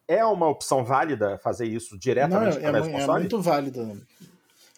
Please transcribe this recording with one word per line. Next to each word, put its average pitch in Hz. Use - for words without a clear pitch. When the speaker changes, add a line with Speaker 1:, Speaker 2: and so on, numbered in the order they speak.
Speaker 1:
É 190
uma 180
opção 139
válida 123
fazer 113
isso 110
diretamente 151
Speaker 2:
Não, -
é, -
é 151
Speaker 1:
através 165
do 160
Speaker 2:
mu-, 143
é 139
Speaker 1:
console? 147
Speaker 2:
muito 196
válido. 131